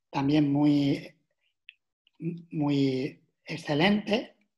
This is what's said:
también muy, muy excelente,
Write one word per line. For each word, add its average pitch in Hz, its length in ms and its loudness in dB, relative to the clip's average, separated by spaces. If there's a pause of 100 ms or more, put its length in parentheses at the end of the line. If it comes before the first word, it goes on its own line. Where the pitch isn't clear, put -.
(100)
también 139 420 2
muy, 143 640 2 (1040)
muy 143 1040 -2 (220)
excelente, 202 920 -2 (220)